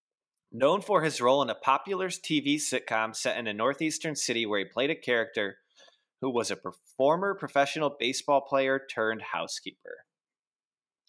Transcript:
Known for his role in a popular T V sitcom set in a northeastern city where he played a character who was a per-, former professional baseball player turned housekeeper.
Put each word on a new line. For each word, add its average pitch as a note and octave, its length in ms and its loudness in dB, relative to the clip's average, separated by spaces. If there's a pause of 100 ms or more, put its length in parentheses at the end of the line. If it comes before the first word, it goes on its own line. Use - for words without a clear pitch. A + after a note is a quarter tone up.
(560)
Known D3+ 260 4
for F#3+ 200 2
his C#3 180 -2
role C3 220 6
in B2 80 0
a G#2 60 -2
popular F#3 540 0
T D#3+ 280 -2
V C#3+ 200 2
sitcom A2+ 560 -2
set - 220 -2
in A#2 120 -4
a G#2 40 -2
northeastern C#3 600 -2
city A#2 320 -2
where G2+ 140 0
he F#2 40 -2
played B2 260 -2
a D#3+ 40 -2
character A2+ 640 -2 (640)
who C3 100 -2
was A#2 220 0
a F#2 40 -2
per-, - 140 -10 (260)
former F3 380 2
professional C#3+ 640 0
baseball C3+ 420 2
player C3+ 480 2
turned A2 320 0
housekeeper. - 840 -8 (1040)